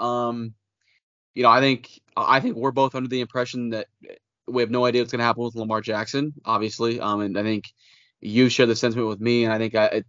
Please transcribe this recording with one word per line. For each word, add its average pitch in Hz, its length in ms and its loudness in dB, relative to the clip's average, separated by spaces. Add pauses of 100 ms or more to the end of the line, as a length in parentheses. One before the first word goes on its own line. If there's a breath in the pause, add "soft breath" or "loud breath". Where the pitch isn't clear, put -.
Um, 120 540 -4 (800)
you 123 100 -2
know, 120 60 8
I 123 100 8
think, 131 400 -2 (160)
I 131 240 2
think 240 160 -4
we're 127 160 -2
both 135 240 0
under 131 120 -4
the 127 120 -4
impression 123 500 -4
that 110 160 -6 (600)
we 123 160 0
have 110 80 0
no 123 140 2
idea 123 180 2
what's 113 100 -4
gonna 117 120 -2
happen 117 180 -2
with 117 120 -6
Lamar 110 260 -4
Jackson, 117 540 -4 (100)
obviously. 113 560 -2
Um, 104 200 -2
and 98 180 -4
I 104 40 -2
think 107 220 -2 (560 soft breath)
you 117 280 4
share 123 180 4
the 113 100 2
sentiment 117 320 -2
with 104 120 -6
me, 120 240 2
and 113 80 2
I 110 60 0
think 113 160 -2
I, 107 120 4
it, 107 220 -2